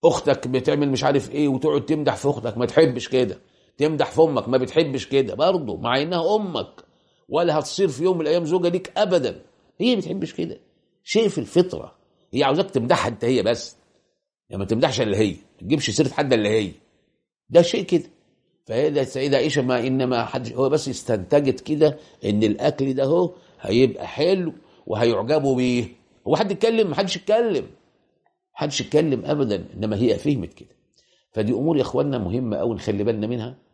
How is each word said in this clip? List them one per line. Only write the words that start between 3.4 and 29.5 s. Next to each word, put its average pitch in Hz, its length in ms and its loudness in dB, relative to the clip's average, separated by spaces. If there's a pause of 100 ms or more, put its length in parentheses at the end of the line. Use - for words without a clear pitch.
تمدح 147 340 0
في 151 120 4
أمك، 131 260 2
ما 127 100 0
بتحبش 135 480 0
كده 131 280 0
برضه، 151 420 0
مع 120 260 0
إنها 170 340 0
أمك، 180 480 -6 (440)
ولا 160 300 2
هتصير 185 300 0
في 139 160 -4
يوم 185 120 4
من 165 60 -4
الأيام 165 220 2
زوجة 170 240 0
ليك 180 280 -4
أبدا. 175 460 0 (360)
هي 247 160 2
ما 196 60 -2
بتحبش 165 340 -6
كده، - 260 -8 (440)
شيء 220 240 2
في - 100 -4
الفطرة. - 560 -2 (380)
هي 135 100 0
عاوزاك 185 280 2
تمدحها 123 380 0
أنت 113 160 -6
هي 120 180 2
بس، 113 340 -2 (760)
يعني 101 100 -8
ما 98 60 -4
تمدحش 123 340 0
إلا 104 180 0
هي، 104 120 2
ما - 300 -16
تجيبش 123 300 -2
سيرة 135 180 2
حد 143 240 -2
إلا 107 160 2
هي، 104 240 0 (760)
ده 170 140 8
شيء 196 220 0
كده. - 260 0 (560)
فهي 143 240 0
ده 143 100 0
السيدة 139 360 0
عائشة، 147 260 2
ما 123 240 0
إنما 127 380 0
حد، 117 300 -6
هو 135 140 2
بس 147 200 0
استنتجت 127 720 0
كده 151 380 2 (260)
إن 104 180 2
الأكل 135 520 0
ده 135 100 0
هو 170 300 0 (260)
هيبقى 117 460 2
حلو 170 460 0 (340)
وهيعجبوا 120 680 0
بيه. 123 320 0 (380)
هو 139 100 2
حد 196 140 0
يتكلم؟ 220 400 0
محدش 185 260 -2
يتكلم، 208 500 0 (880)
محدش 147 260 -4
يتكلم 147 440 0
أبدا، 123 500 -2